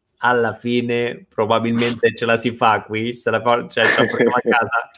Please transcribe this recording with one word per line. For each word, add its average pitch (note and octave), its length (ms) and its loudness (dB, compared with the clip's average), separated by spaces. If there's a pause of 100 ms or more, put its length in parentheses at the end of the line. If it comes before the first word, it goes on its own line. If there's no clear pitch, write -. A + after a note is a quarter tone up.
(180)
alla A#2+ 360 0
fine A#2+ 760 -4
probabilmente A#2 880 0
ce A#2+ 100 -6
la A2+ 120 2
si A#2 180 -2
fa A2 280 2
qui, A2 320 -6
se - 160 -6
la A2 100 0
fa-, A#2+ 260 0
cioè, A2+ 220 0
ce - 120 2
la A#2 60 2
portiamo A#2 280 2
a B2 60 2
casa"? A#2 560 -2